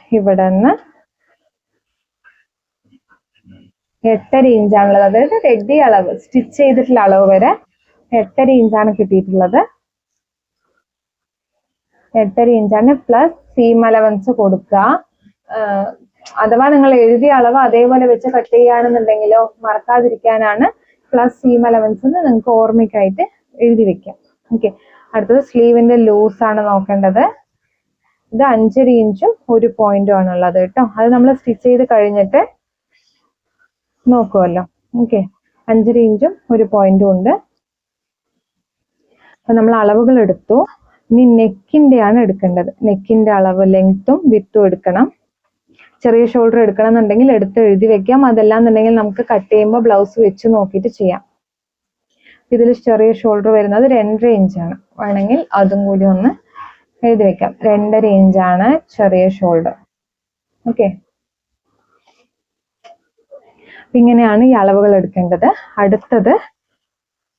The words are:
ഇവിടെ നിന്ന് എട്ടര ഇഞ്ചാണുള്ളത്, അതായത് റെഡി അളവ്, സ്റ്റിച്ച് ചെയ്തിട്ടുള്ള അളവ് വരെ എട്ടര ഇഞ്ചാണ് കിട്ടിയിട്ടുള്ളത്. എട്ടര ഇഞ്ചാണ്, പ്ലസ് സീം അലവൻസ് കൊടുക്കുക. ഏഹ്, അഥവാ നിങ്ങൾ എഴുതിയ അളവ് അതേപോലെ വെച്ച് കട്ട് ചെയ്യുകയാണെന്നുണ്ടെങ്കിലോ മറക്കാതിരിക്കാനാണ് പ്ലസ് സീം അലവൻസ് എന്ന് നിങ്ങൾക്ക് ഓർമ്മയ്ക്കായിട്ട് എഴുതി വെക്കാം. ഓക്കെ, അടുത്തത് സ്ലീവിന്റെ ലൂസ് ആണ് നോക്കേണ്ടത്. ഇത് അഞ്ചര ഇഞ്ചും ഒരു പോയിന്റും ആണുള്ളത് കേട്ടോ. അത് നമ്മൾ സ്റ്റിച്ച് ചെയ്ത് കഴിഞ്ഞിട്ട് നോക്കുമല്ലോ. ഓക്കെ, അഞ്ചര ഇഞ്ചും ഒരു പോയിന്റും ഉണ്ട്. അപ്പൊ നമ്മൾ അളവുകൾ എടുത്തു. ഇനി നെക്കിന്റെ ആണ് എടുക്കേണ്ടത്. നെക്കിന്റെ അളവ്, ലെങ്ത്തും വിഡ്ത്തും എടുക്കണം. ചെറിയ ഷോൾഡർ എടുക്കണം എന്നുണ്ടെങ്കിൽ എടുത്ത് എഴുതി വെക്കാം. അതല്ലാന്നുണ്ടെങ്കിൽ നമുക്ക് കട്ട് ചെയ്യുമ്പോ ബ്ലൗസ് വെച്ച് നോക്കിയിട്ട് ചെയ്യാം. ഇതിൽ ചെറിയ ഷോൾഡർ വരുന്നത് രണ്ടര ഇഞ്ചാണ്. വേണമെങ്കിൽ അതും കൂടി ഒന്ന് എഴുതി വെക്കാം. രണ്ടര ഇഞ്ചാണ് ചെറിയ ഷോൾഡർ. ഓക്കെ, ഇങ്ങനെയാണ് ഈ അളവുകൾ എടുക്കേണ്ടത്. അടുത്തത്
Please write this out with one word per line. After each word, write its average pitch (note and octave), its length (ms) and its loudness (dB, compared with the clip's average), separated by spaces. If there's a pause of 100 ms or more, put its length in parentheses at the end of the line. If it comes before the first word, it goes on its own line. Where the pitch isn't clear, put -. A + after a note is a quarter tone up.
(120)
ഇവിടെ F#3+ 380 0
നിന്ന് A#3 420 -2 (3250)
എട്ടര A3+ 380 0
ഇഞ്ചാണുള്ളത്, G3+ 580 2
അതായത് B3+ 420 0
റെഡി A3+ 280 -2
അളവ്, A3 440 0
സ്റ്റിച്ച് - 400 -6
ചെയ്തിട്ടുള്ള B3+ 420 0
അളവ് G3 300 2
വരെ G#3 280 2 (600)
എട്ടര A#3+ 320 -2
ഇഞ്ചാണ് A3 500 0
കിട്ടിയിട്ടുള്ളത്. F#3+ 680 -2 (2500)
എട്ടര A3+ 320 0
ഇഞ്ചാണ്, G#3+ 440 2
പ്ലസ് C4+ 400 0
സീം A#3 520 0
അലവൻസ് A3 440 0
കൊടുക്കുക. G3+ 760 -2 (520)
ഏഹ്, G3+ 340 -6 (460)
അഥവാ A#3 320 0
നിങ്ങൾ C#4 240 4
എഴുതിയ A#3+ 380 2
അളവ് B3 240 2
അതേപോലെ B3 500 2
വെച്ച് B3 220 0
കട്ട് - 260 -2
ചെയ്യുകയാണെന്നുണ്ടെങ്കിലോ A3+ 1080 0
മറക്കാതിരിക്കാനാണ് A3+ 1120 -2 (420)
പ്ലസ് B3 200 0
സീം A#3+ 340 0
അലവൻസ് G#3+ 380 -2
എന്ന് E4 200 -2
നിങ്ങൾക്ക് A#3+ 240 -2
ഓർമ്മയ്ക്കായിട്ട് A3 840 -2 (280)
എഴുതി A#3 240 2
വെക്കാം. F3+ 320 -6 (380)
ഓക്കെ, A3+ 180 -4 (420)
അടുത്തത് A3+ 300 0
സ്ലീവിന്റെ A#3+ 520 2
ലൂസ് G#3+ 480 0
ആണ് G#3+ 240 -2
നോക്കേണ്ടത്. G3 640 -2 (1000)
ഇത് A#3 100 -2
അഞ്ചര A#3+ 460 0
ഇഞ്ചും A#3 460 0 (140)
ഒരു A#3 280 0
പോയിന്റും G3+ 400 0
ആണുള്ളത് F3+ 420 -2
കേട്ടോ. F#3+ 240 -2 (140)
അത് A3+ 120 0
നമ്മൾ B3 240 2
സ്റ്റിച്ച് B3 300 -8
ചെയ്ത് B3 280 0
കഴിഞ്ഞിട്ട് G#3 580 0 (1600)
നോക്കുമല്ലോ. F#3+ 600 -2 (280)
ഓക്കെ, A3+ 300 -2 (440)
അഞ്ചര A3+ 280 0
ഇഞ്ചും A#3 380 0 (160)
ഒരു A3 120 0
പോയിന്റും G3 480 0
ഉണ്ട്. F#3 180 -2 (2000)
അപ്പൊ - 200 -6
നമ്മൾ A3+ 220 0
അളവുകൾ A3+ 440 2
എടുത്തു. A3 460 -2 (460)
ഇനി A#3+ 140 4
നെക്കിന്റെ A#3+ 760 2
ആണ് A3 200 0
എടുക്കേണ്ടത്. F#3+ 540 -4 (100)
നെക്കിന്റെ G#3+ 480 0
അളവ്, F#3+ 420 0
ലെങ്ത്തും G3 560 0
വിഡ്ത്തും G#3 360 0
എടുക്കണം. F#3 460 -2 (920)
ചെറിയ A#3 220 2
ഷോൾഡർ A#3 340 0
എടുക്കണം G#3+ 280 0
എന്നുണ്ടെങ്കിൽ A3+ 440 2
എടുത്ത് G3 280 -2
എഴുതി G#3 280 2
വെക്കാം. A3 380 0
അതല്ലാന്നുണ്ടെങ്കിൽ A3 720 2
നമുക്ക് G#3+ 380 -4
കട്ട് G3+ 200 -2
ചെയ്യുമ്പോ G#3+ 260 0
ബ്ലൗസ് G3+ 400 0
വെച്ച് G#3+ 280 -2
നോക്കിയിട്ട് G3+ 400 -2
ചെയ്യാം. F#3 380 -6 (1300)
ഇതിൽ A#3+ 220 2
ചെറിയ A3+ 380 0
ഷോൾഡർ G#3+ 400 -2
വരുന്നത് G#3 320 0
രണ്ടര A3 440 0
ഇഞ്ചാണ്. F#3 500 -2 (220)
വേണമെങ്കിൽ G#3 540 -4
അതും G3 320 0
കൂടി G3 200 -2
ഒന്ന് F#3+ 240 0 (760)
എഴുതി A3+ 180 0
വെക്കാം. F#3+ 320 -2 (100)
രണ്ടര G#3 400 0
ഇഞ്ചാണ് F#3+ 720 0 (180)
ചെറിയ F#3+ 320 0
ഷോൾഡർ. F3 460 -4 (920)
ഓക്കെ, G3+ 300 -4 (3000)
ഇങ്ങനെയാണ് A#3 500 2
ഈ C4 80 4
അളവുകൾ G3+ 440 2
എടുക്കേണ്ടത്. F#3 580 -2 (240)
അടുത്തത് G#3 640 -2 (1000)